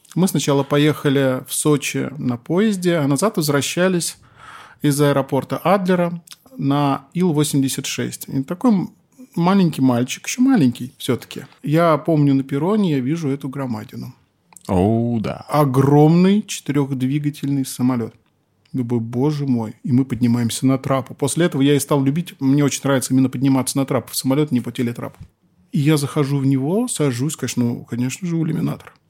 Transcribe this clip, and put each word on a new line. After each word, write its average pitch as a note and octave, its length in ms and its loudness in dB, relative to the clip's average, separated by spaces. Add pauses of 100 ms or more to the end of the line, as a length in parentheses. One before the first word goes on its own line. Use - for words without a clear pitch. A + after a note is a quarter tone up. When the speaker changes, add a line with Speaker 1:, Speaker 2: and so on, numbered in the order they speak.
(140)
Speaker 1:
мы F3+ 140 2
сначала C#3 360 0
поехали C#3 840 0
в - 60 -10
Сочи C3+ 640 -2
на B2 180 -4
поезде, F3+ 600 0
а C#3 120 0
назад F3+ 300 0
возвращались E3 800 -2 (640)
из D3 180 2
аэропорта C#3 560 0
Адлера F3+ 640 0 (380)
на C#3 560 0
Ил-восемьдесят D3+ 720 0
шесть. - 420 -8
И C3+ 140 -4
такой F3+ 300 0
м-, F#3 180 0 (460)
маленький F3 440 2
мальчик, B2+ 460 0
еще - 160 -4
маленький C3+ 560 2
все-таки. - 440 -6 (200)
Я D#3+ 340 2
помню, D3 380 2
на C3+ 80 2
перроне E3+ 500 -2
я C3+ 80 0
вижу D3 300 -4
эту C#3+ 180 -6
громадину. B2 680 -10 (540)
Speaker 2:
Оу, A2+ 520 2
да. - 280 -8
Speaker 1:
Огромный D3+ 1000 4
четырехдвигательный C#3 1160 -2
самолет. B2 480 -2 (640)
Думаю: A#2+ 260 -2
«Боже C3+ 460 -2
мой». A#2 360 -2
И E3 100 -2
мы C3 120 4
поднимаемся A#2+ 640 0
на C3 120 4
трапу. C3 360 -4
После D#3+ 320 0
этого D#3 160 -2
я C#3+ 120 4
и C#3+ 60 4
стал C#3+ 240 0
любить, D3 360 -2
мне C#3 240 4
очень C3 200 -2
нравится C3+ 300 0
именно C3 160 4
подниматься C3+ 480 0
на C3+ 80 -2
трапу C3 260 -4
в - 40 -12
самолет, D3 360 0
не B3 80 2
по A#2 120 -8
телетрапу. A#2+ 460 -6 (540)
И - 80 -2
я D3+ 160 4
захожу C#3+ 420 -2
в C3+ 80 -2
него, C#3+ 420 0
сажусь, C#3 480 -2
конечно, A#2+ 280 -2
ну, A#2 200 -4
конечно B2+ 440 -6
же, E3+ 80 -2
в D#3+ 80 -2
иллюминатор. D3 480 -4 (180)